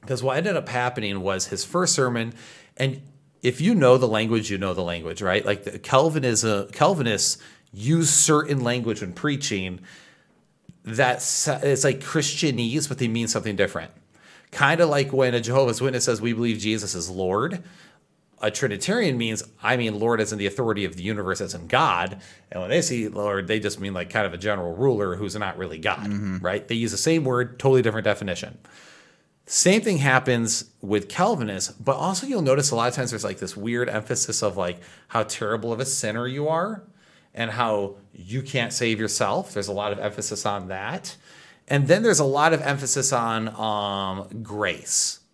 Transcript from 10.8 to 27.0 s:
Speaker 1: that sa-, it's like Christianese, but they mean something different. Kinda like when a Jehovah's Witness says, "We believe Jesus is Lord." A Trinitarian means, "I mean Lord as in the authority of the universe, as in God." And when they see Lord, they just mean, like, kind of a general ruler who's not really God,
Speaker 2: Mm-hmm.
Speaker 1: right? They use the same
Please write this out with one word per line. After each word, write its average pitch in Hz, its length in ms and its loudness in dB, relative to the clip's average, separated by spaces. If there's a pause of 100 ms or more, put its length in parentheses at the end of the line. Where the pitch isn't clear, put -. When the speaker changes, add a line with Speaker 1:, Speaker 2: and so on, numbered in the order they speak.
Speaker 1:
that 120 380 0
sa-, - 400 -2
it's 143 220 2
like 135 180 2
Christianese, 139 880 -2
but 131 80 -6
they 123 100 0
mean 113 200 0
something 107 280 -2
different. 87 360 -2 (600)
Kinda 160 340 4
like 143 280 2
when 131 200 4
a 120 80 2
Jehovah's 120 400 2
Witness 127 240 0
says, 110 160 2
"We 117 120 0
believe 113 240 0
Jesus 104 380 -2
is 85 140 -6
Lord." 95 520 -2 (760)
A 107 120 0
Trinitarian 139 680 0
means, 113 260 -2 (200)
"I 123 140 2
mean 110 220 0
Lord 113 220 2
as 101 100 -2
in 107 60 -6
the 101 80 -2
authority 101 400 0
of 82 100 -4
the 87 80 -10
universe, 98 380 -4
as 98 120 -6
in 82 140 -12
God." 95 500 2 (340)
And 90 100 -8
when 90 80 -6
they 156 140 2
see 110 240 -2
Lord, 98 400 -2
they 110 120 0
just 104 200 -4
mean, 98 160 -6
like, 87 160 -6
kind 110 160 0
of 85 60 -6
a 87 40 -10
general 90 380 -2
ruler 104 400 2
who's 95 200 -6
not 98 220 -4
really 82 220 -8
God, 101 260 -2
Speaker 2:
Mm-hmm. 101 320 -4
Speaker 1:
right? 90 300 -2
They 120 80 -2
use 113 160 0
the 98 60 -4
same 160 260 2